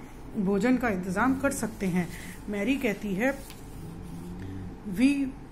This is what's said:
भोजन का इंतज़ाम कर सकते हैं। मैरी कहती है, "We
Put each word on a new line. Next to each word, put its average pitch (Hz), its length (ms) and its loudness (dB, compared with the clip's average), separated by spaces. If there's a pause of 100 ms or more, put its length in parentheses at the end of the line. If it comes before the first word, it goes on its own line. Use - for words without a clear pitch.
(380)
भोजन 202 400 4
का 247 120 2
इंतज़ाम 202 500 2
कर 277 120 2
सकते 214 340 -2
हैं। 175 240 2 (400)
मैरी 208 260 2
कहती 214 400 0
है, 262 220 2 (1600)
"We 277 320 6 (240)